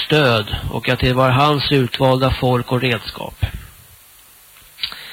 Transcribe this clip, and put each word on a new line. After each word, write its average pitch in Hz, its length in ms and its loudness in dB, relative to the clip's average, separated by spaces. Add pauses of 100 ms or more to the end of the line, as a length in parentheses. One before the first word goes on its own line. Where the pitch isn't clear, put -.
stöd 123 500 2 (140)
och - 180 -6
att 127 120 0
det 131 120 2
var 131 180 4
hans 143 420 2
utvalda 131 580 2
folk 127 420 0
och 123 80 0
redskap. - 640 -6 (1700)